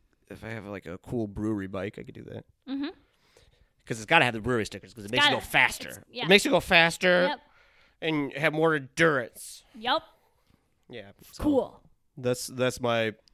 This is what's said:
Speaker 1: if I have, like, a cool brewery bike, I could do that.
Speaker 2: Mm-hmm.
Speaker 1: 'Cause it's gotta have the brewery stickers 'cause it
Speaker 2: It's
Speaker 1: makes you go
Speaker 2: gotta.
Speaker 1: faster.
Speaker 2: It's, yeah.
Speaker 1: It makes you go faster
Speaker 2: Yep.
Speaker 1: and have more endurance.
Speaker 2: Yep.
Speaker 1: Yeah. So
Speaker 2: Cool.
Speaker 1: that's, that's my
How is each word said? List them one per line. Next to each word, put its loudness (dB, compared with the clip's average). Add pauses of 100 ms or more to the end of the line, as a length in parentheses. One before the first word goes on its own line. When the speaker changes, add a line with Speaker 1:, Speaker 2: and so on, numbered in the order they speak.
(300)
Speaker 1:
if -16
I -12
have, -12
like, -12
a -10
cool -6
brewery -4
bike, -8
I -12
could -16
do -18
that. -14 (200)
Speaker 2:
Mm-hmm. -6 (960)
Speaker 1:
'Cause -8
it's -12
gotta 6
have 2
the -6
brewery 0
stickers -12
'cause -14
it -12
Speaker 2:
It's -8
Speaker 1:
makes 2
you 2
go 0
Speaker 2:
gotta. -6
Speaker 1:
faster. 2
Speaker 2:
It's, -14 (120)
yeah. -6
Speaker 1:
It 2
makes 6
you 0
go 6
faster 4
Speaker 2:
Yep. -4 (600)
Speaker 1:
and -2
have 0
more 2
endurance. -2 (120)
Speaker 2:
Yep. 0 (880)
Speaker 1:
Yeah. -14 (200)
So -14
Speaker 2:
Cool. 0 (360)
Speaker 1:
that's, -4
that's -2
my 0 (200)